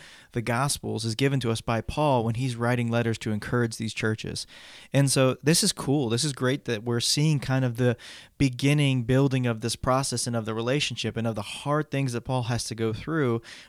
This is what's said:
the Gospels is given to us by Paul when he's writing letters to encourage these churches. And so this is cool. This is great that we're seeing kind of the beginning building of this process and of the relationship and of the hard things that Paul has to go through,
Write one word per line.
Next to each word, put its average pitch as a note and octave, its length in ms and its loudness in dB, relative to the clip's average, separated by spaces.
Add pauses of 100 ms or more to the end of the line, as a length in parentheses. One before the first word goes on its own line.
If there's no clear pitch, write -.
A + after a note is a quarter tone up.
(320)
the A#2+ 100 -4
Gospels A#2 640 -2
is A2+ 100 -2
given C3+ 240 2
to A#2 140 0
us A2+ 80 -2
by A#2 200 -2
Paul C3+ 440 2
when A2+ 100 0
he's B2 220 -2
writing A#2+ 340 0
letters A#2 280 2
to - 120 -4
encourage A2+ 460 0
these A2 180 -6
churches. - 500 -2 (480)
And C#3 160 4
so C3 320 4
this D#3 220 4
is G3+ 80 2
cool. C#3 380 0
This A#2+ 160 0
is D3 80 -2
great B2+ 320 0
that A2 180 -4
we're A#2 160 0
seeing D3 400 2
kind C3 260 0
of A#2+ 120 -2
the B2 200 4 (420)
beginning C3+ 680 2
building B2+ 420 4
of A2+ 140 -2
this A2+ 160 -4
process C3 500 0
and A#2+ 80 -4
of A2+ 100 0
the A2 100 -4
relationship A#2 600 -2
and A2+ 120 0
of A2 80 -4
the G#2+ 60 -6
hard D3 500 -4
things C#3 200 -2
that A#2 100 -4
Paul B2+ 220 -2
has A#2 200 -2
to - 100 -8
go A2+ 180 -2
through, B2+ 480 0 (280)